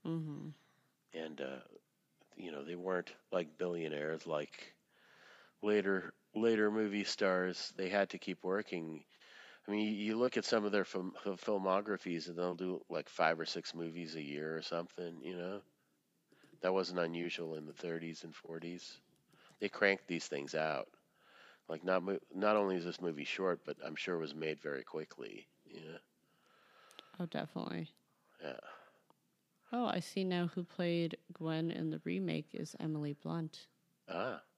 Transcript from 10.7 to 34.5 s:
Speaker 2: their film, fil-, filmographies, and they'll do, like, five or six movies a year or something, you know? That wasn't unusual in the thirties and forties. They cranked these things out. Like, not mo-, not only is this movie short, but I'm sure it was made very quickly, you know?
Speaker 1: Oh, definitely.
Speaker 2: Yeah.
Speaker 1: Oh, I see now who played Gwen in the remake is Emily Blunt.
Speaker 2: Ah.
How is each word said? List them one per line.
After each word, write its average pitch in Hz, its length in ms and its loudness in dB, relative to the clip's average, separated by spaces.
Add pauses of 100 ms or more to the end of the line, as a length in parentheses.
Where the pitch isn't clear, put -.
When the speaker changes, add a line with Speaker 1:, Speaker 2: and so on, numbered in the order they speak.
Speaker 2:
their 98 120 4
film, 92 300 -2 (100)
fil-, 95 140 0
filmographies, 95 920 2
and 85 80 -8
they'll 90 200 0
do, 90 340 -2
like, 78 180 -2
five 82 320 4
or 80 60 -2
six - 300 -4
movies 82 400 -6
a 80 60 -4
year 76 360 -4
or 78 60 -4
something, 85 580 -4
you 90 160 -6
know? 95 240 -4 (1000)
That 92 120 4
wasn't 90 240 2
unusual 85 560 0
in 78 140 -6
the 76 60 -12
thirties 82 500 -6
and 80 120 -12
forties. 85 640 -10 (600)
They 104 100 0
cranked 98 380 4
these 85 180 0
things 71 300 -2
out. 78 320 2 (800)
Like, 80 160 -6
not 92 180 4
mo-, 95 180 0 (140)
not 104 220 6
only 98 220 4
is 85 60 0
this 87 160 -4
movie 80 260 -2
short, 92 380 2
but 76 220 -6
I'm 78 100 -4
sure 90 200 -2
it 82 60 0
was 73 120 -4
made 78 260 -2
very 71 240 -4
quickly, 60 640 -8 (200)
you - 140 -14
know? - 160 -12 (1200)
Speaker 1:
Oh, 175 80 -4
definitely. - 640 -4 (520)
Speaker 2:
Yeah. 69 100 -6 (1160)
Speaker 1:
Oh, 240 140 2
I - 140 2
see 190 240 -2
now 175 320 2
who 180 80 -2
played 170 520 2 (160)
Gwen 160 380 0
in 160 220 0
the 156 120 -4
remake 170 500 0
is - 260 -6
Emily 151 340 -2
Blunt. 160 540 -4 (440)
Speaker 2:
Ah. 95 300 -2 (160)